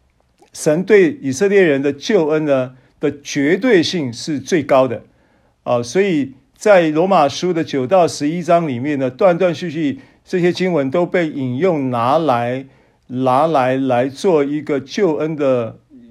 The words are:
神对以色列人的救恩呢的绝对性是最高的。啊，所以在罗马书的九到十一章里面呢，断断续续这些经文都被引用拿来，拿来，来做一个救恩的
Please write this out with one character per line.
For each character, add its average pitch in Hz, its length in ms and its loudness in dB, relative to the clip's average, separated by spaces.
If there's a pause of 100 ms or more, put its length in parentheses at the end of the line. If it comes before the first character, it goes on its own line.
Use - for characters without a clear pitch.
(520)
神 160 320 0
对 185 380 4
以 135 100 -4
色 196 160 0
列 196 140 4
人 139 200 2
的 143 120 -2
救 175 340 0
恩 156 160 0
呢 131 320 0 (240)
的 147 220 -4
绝 147 340 -2
对 214 260 2
性 147 300 -4
是 143 260 -8
最 160 240 -2
高 131 240 2
的。 123 180 -6 (600)
啊， 123 180 -2
所 180 200 -2
以 165 320 -2 (200)
在 185 360 4
罗 156 180 0
马 165 220 4
书 180 240 -4
的 165 100 -4
九 131 240 -4
到 180 180 4
十 147 220 -4
一 170 160 -6
章 170 240 2
里 123 120 -6
面 143 200 -4
呢， 131 100 -2
断 170 280 2
断 180 160 0
续 175 160 -8
续 147 300 -4 (240)
这 - 180 -4
些 175 100 2
经 180 220 -2
文 139 160 0
都 175 160 0
被 170 240 -2
引 127 280 -6
用 147 340 -2
拿 123 260 0
来， 131 480 -2 (400)
拿 127 400 0
来， 131 320 2
来 131 300 0
做 143 360 0
一 147 160 -4
个 147 200 -4
救 156 380 -2
恩 156 180 -4
的 123 420 -2 (340)